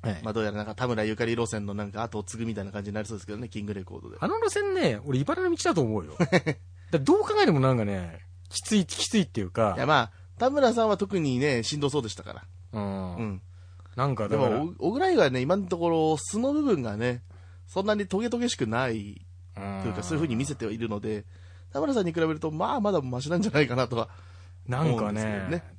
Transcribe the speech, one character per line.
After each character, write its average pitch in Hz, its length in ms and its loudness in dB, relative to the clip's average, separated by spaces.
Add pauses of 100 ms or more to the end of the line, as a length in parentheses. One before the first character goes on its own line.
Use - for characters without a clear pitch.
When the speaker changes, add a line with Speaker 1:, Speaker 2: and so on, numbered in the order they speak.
Speaker 1:
は 117 80 -2
い。 92 120 -4
Speaker 2:
ま 113 80 -6
あ、 - 20 -6
ど 113 80 0
う 107 40 0
や 104 60 0
ら 104 60 -8
な 104 80 -4
ん - 20 -6
か 110 80 -10
田 127 140 -2
村 110 160 2
ゆ 110 100 0
か 117 100 0
り 117 80 0
路 117 140 0
線 104 200 -4
の 101 80 -6
な 104 100 -4
ん 98 80 -8
か 107 100 -4
後 113 160 -6
を 101 60 -4
継 110 140 -10
ぐ 113 80 -4
み 113 80 -4
た 101 80 -6
い - 20 -6
な 98 80 -10
感 104 100 -6
じ 101 80 -6
に 101 40 -8
な 107 80 -4
り 101 40 -8
そ 110 80 -10
う 101 40 -10
で - 20 -10
す 90 60 -16
け 104 60 -10
ど 104 60 -8
ね、 120 100 -10
キ 104 140 -8
ン 101 40 -6
グ 104 80 -4
レ 95 100 -8
コ 90 120 -14
ー - 60 -12
ド 57 80 -14
で。 - 80 -16
Speaker 1:
あ 175 80 -2
の 415 140 0
路 440 100 2
線 403 240 0
ね、 165 320 2
俺 131 140 0
茨 339 220 0
の 359 80 2
道 330 140 2
だ 330 100 2
と 160 80 4
思 110 160 2
う 85 60 -4
よ。 - 120 -14
Speaker 2:
<laughs> - 20 -14
Speaker 1:
だ 170 80 4
か 190 140 4 (520)
ら 165 60 2
ど 202 160 6
う 415 60 6
考 415 80 0 (120)
え 370 60 8
て 202 60 6
も 139 80 6
な 131 120 6
ん 123 60 4
か 107 60 2
ね、 90 340 -4 (300)
き - 120 -6
つ - 160 0
い、 185 100 4
き - 220 -6
つ 226 100 0
い 185 40 4
っ - 40 0
て - 140 -4
い 95 40 -2
う 90 60 -6
か。 104 260 2
Speaker 2:
い - 20 -4
や、 127 80 0
ま 147 120 6
あ、 113 120 2 (280)
田 254 120 2
村 269 220 4
さ 226 100 2
ん 220 60 4
は 202 80 4
特 196 220 -2
に 135 200 2
ね、 131 240 4
し 151 140 -4
ん 143 40 -4
ど 139 80 2
そ 139 120 0
う - 20 -6
で 110 60 -6
し 101 80 -8
た - 80 -12
か - 80 -10
ら。 - 120 -14 (280)
Speaker 1:
う 113 80 -6
ん。 95 360 -4
Speaker 2:
う 113 60 -6
ん。 98 200 -6 (520)
Speaker 1:
な 127 120 0
ん 135 100 0
か 104 120 -2
だ 123 80 2
か 139 80 4
ら。 120 60 4
Speaker 2:
で 107 60 2
も、 156 240 -2
お-、 160 100 2
小 - 40 -4
倉 370 180 4
優 302 60 6
は 147 120 6
ね、 127 100 0
今 156 160 2
の 196 100 -2
と 175 120 -2
こ 170 120 2
ろ 160 260 4
素 208 240 -4
の 269 120 2
部 302 100 2
分 196 200 2
が 104 140 -4
ね、 123 260 0 (460)
そ 190 140 -2
ん 202 40 0
な 214 80 4
に 208 140 0
ト 190 100 0
ゲ 233 120 0
ト 240 80 0
ゲ 240 100 0
し - 80 -2
く 127 100 0
な 120 220 0
い 113 40 -2 (640)
と 98 60 -14
い 98 300 -4
う - 20 -4
か、 92 60 -4
Speaker 1:
う - 20 -4
ん。 - 20 -8
Speaker 2:
そ - 80 -8
う - 40 0
い - 20 0
う - 20 0
風 156 100 0
に 120 60 0
見 127 100 0
せ 139 120 -6
て 113 100 -6
は 104 60 -4
い 117 60 -6
る 117 100 -2
の 104 100 -2
で、 107 260 -4 (480)
田 277 80 -2
村 294 140 0
さ 220 60 4
ん 180 60 2
に 165 60 0
比 170 80 -2
べ 160 60 4
る 156 140 -2
と、 156 100 -2
ま 156 240 -2
あ、 254 60 0
ま 208 100 2
だ 175 100 4
マ 127 200 -4
シ 143 100 -6
な 175 60 2
ん 208 60 4
じ 214 60 2
ゃ - 40 -2
な 147 80 4
い 135 80 4
か 123 80 0
な 127 100 2
と 117 100 -2
は 113 120 0 (580)
Speaker 1:
な 123 160 -2
ん 139 140 4
か - 0 -
ね、 - 0 -
Speaker 2:
思 107 120 0
う 104 40 0
ん - 20 -2
で 107 60 -2
す 107 60 0
け 107 60 0
ど 98 160 -4
ね。 165 160 -2 (140)